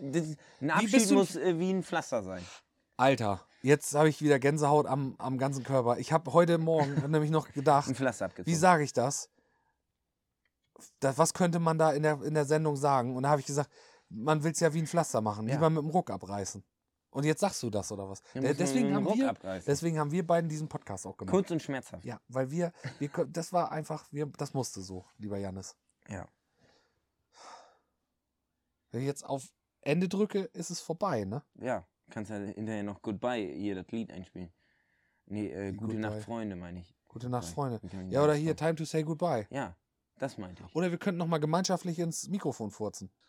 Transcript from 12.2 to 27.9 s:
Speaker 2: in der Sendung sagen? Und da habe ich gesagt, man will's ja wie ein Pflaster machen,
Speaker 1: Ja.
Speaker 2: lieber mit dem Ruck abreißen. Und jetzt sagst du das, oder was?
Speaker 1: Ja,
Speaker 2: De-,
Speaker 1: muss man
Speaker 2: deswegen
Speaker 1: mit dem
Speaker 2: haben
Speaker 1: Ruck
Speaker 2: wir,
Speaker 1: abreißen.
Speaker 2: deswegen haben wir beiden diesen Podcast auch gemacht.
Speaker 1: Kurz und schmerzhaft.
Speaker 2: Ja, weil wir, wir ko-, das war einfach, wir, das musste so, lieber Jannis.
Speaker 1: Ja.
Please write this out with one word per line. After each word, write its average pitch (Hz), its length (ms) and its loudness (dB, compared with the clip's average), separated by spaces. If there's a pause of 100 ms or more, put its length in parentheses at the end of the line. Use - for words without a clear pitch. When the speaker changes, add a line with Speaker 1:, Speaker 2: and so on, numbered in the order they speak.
Speaker 2:
in 151 120 -4
der 151 100 4
Sendung 151 320 2
sagen? 131 400 2
Und 127 60 -2
da 139 80 2
habe 147 100 6
ich - 60 -10
gesagt, 143 240 -2 (400)
man 143 340 0
will's 160 160 0
ja 156 140 4
wie 165 60 0
ein 156 60 -2
Pflaster 156 340 0
machen, 107 280 -2
Speaker 1:
Ja. 135 60 0
Speaker 2:
lieber 160 160 4
mit 160 120 2
dem 156 80 -4
Ruck 170 200 0
abreißen. 98 520 -6 (480)
Und 139 140 -4
jetzt 151 160 2
sagst - 220 0
du 120 80 -4
das, 101 220 -4
oder 98 160 -8
was? 98 120 -12 (140)
Speaker 1:
Ja, 127 60 -6
Speaker 2:
De-, 135 80 0
Speaker 1:
muss - 0 -
man 143 100 2
Speaker 2:
deswegen 135 280 2
Speaker 1:
mit 98 40 2
dem - 60 4
Speaker 2:
haben - 100 2
Speaker 1:
Ruck 214 100 2
Speaker 2:
wir, 262 140 2
Speaker 1:
abreißen. - 360 -8
Speaker 2:
deswegen 156 320 0
haben 147 140 0
wir 175 140 -2
beiden 170 240 2
diesen 156 180 -6
Podcast - 380 -10
auch 95 100 -12
gemacht. 107 160 -4
Speaker 1:
Kurz 190 200 4
und 156 100 -2
schmerzhaft. 123 420 -8
Speaker 2:
Ja, 117 240 -10
weil 131 220 -2
wir, 170 220 -2 (260)
wir 143 100 -4
ko-, 165 160 -2
das 160 280 -6
war 170 200 0
einfach, 151 400 -8
wir, 147 140 -4
das 139 260 -8
musste 120 300 -4
so, 92 220 -12 (140)
lieber 101 200 -6
Jannis. 95 380 -8 (320)
Speaker 1:
Ja. 95 200 -10 (2500)